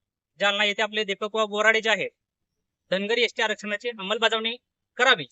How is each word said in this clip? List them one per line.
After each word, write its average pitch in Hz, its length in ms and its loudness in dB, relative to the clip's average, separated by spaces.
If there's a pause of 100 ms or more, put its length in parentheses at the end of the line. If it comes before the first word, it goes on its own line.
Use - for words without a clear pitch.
(400)
जालना 202 240 2
येथे 208 180 0
आपले 214 220 -2
दीपकबाबू 214 420 -2
बोराडे 214 340 2
जे 214 100 0
आहेत, 180 200 0 (800)
धनगर 202 280 -2
एसटी 233 240 0
आरक्षणाची 208 460 -4
अंमलबजावणी 220 680 -2 (400)
करावी 233 360 4